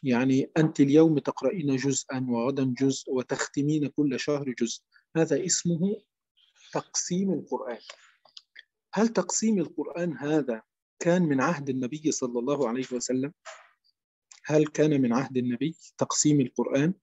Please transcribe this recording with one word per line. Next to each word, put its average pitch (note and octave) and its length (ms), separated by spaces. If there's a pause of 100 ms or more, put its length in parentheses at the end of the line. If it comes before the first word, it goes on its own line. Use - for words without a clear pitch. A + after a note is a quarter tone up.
يعني C3 540
أنت D#3 220
اليوم D3+ 400
تقرأين C#3 560
جزءاً C3 540
وغداً C3 500
جزء C3+ 320
وتختمين C#3+ 760
كل C#3 320
شهر C#3+ 300 (100)
جزء، A2+ 220 (340)
هذا D#3+ 300
اسمه F3 560 (720)
تقسيم F3+ 600
القرآن. A#2+ 460 (1120)
هل A3 140
تقسيم G#3+ 520
القرآن D#3 580
هذا C#3 440 (380)
كان F3 220
من C#3+ 200
عهد C#3+ 280
النبي C3 420
صلى A#2+ 280
الله C3+ 300
عليه B2+ 220
وسلم؟ B2+ 420 (1120)
هل D3+ 220
كان D3+ 340
من A#2 120
عهد B2+ 240
النبي B2 380 (220)
تقسيم D3+ 440
القرآن؟ C3+ 600